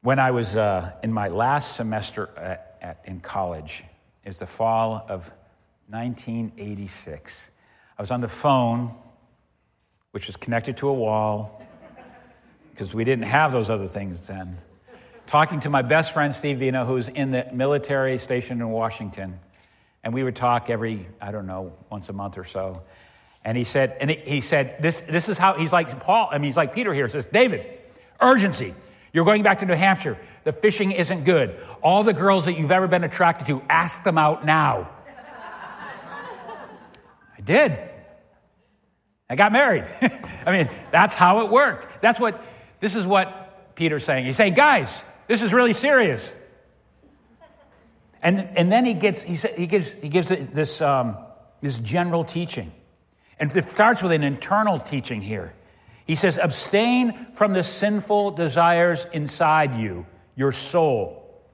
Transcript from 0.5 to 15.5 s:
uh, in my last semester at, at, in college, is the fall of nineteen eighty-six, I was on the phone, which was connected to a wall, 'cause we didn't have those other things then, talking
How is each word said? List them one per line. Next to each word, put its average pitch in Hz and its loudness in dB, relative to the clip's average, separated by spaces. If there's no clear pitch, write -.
uh, 95 0
in 113 -2
my 104 -2
last 120 -2
semester 107 -6
at, 87 -14
at, 87 -16
in 92 -14
college, 85 -8
is 95 -16
the 92 -12
fall 113 -2
of 92 -10
nineteen 117 -8
eighty-six, 98 -16
I - -8
was 101 -10
on 123 -4
the 120 -6
phone, 120 0
which - -12
was 98 -14
connected 117 -4
to 139 -2
a 139 2
wall, 107 -2
'cause 101 -10
we 113 -2
didn't 120 0
have 139 2
those 113 -2
other 101 -4
things 92 -10
then, 92 -14
talking 151 2